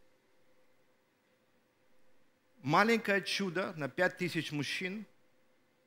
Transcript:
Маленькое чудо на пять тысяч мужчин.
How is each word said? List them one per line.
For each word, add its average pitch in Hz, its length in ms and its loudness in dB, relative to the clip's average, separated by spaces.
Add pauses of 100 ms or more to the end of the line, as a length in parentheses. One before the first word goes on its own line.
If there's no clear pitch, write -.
(2500)
Маленькое 196 640 4
чудо 190 520 -2
на 143 140 -4
пять 180 280 0
тысяч 165 340 -4
мужчин. 185 540 -4 (800)